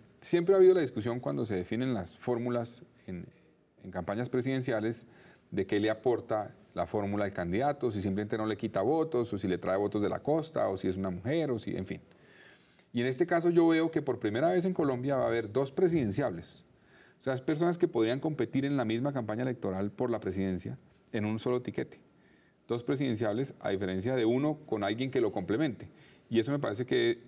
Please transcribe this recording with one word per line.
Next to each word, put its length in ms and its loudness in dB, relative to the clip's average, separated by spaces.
siempre 340 2
ha 40 6
habido 160 10
la 80 4
discusión 400 -2
cuando 240 -2
se 100 -2
definen 380 -2
las 240 -6
fórmulas 640 -4
en, 180 -10
en 100 -14
campañas 360 -4
presidenciales 800 -2
de 140 0
qué 140 0
le 100 4
aporta 640 -2
la 120 -2
fórmula 380 -2
al 80 -2
candidato, 600 0
si 100 -4
simplemente 360 -2
no 80 -2
le 120 0
quita 240 0
votos, 500 2
o 60 -2
si 100 -2
le 100 4
trae 200 0
votos 240 0
de 80 2
la 100 -2
costa, 480 0
o 80 0
si 140 -2
es 80 -2
una 120 -2
mujer, 400 -2
o 80 -2
si, 200 -6
en 80 -6
fin. 160 -8
Y 80 -2
en 80 0
este 180 0
caso 240 2
yo 200 6
veo 200 4
que 120 -2
por 180 -2
primera 300 2
vez 160 2
en 80 0
Colombia 420 0
va 80 2
a 40 2
haber 260 0
dos 180 0
presidenciables. 920 0
O 40 -20
sea, 120 -2
es 80 -4
personas 360 2
que 100 4
podrían 320 2
competir 460 0
en 100 0
la 80 2
misma 300 0
campaña 300 -4
electoral 480 -2
por 200 -2
la 80 -2
presidencia 580 -4
en 100 -2
un 160 -2
solo 220 0
tiquete. 400 -8
Dos 160 -2
presidenciables, 800 -2
a 80 -2
diferencia 480 -2
de 80 2
uno 400 2
con 180 -2
alguien 260 -2
que 120 0
lo 100 2
complemente. 560 -2
Y 120 2
eso 120 0
me 60 0
parece 300 -4
que 400 2